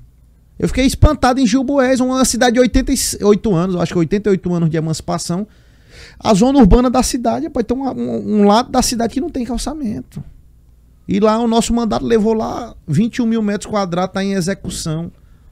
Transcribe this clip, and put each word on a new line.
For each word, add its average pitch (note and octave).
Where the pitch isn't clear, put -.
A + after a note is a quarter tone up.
Eu -
fiquei B3+
espantado C4
em C4+
Gil B3
Boés, C4
uma B3+
cidade A#3+
de B3
oitenta B3+
e -
oito G#3
anos, F3
eu F3
acho E3
que F3+
oitenta G3+
e -
oito F3+
anos E3+
de D#3+
emancipação. E3+
A -
zona B3+
urbana A#3+
da B3
cidade, A#3+
rapaz, C4+
tem B3
uma, C4
um, A3+
um -
lado A#3
da B3+
cidade A#3
que B3+
não E4
tem B3+
calçamento. B3+
E F#3+
lá G#3+
o A#3+
nosso A3+
mandato A#3
levou A3+
lá A3+
vinte G3
e B3
um A#3+
mil A3+
metros G3+
quadrados, F#3
tá F#3+
em G3
execução. F3